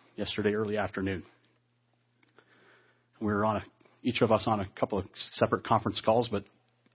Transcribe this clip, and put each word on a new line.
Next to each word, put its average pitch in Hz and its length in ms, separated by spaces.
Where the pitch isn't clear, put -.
yesterday 104 380
early 107 240
afternoon. 95 460
We 107 140
were 104 120
on 107 120
a, 95 60
each 117 180
of 113 100
us 107 140
on 110 140
a 95 80
couple 101 200
of 92 60
separate 113 300
conference 110 380
calls, 117 280
but 101 140